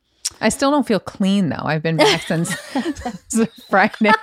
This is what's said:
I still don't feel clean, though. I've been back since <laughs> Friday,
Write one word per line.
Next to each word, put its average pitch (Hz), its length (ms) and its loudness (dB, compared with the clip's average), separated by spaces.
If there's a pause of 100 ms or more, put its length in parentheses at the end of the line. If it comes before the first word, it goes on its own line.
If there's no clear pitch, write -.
(400)
I 220 80 2
still 269 220 0
don't 294 160 0
feel 196 140 0
clean, 196 500 0
though. - 140 -6
I've 151 180 -2
been 160 160 0
back 370 240 4
since 170 320 -4
<laughs> - 1120 -6
Friday, 208 420 2 (120)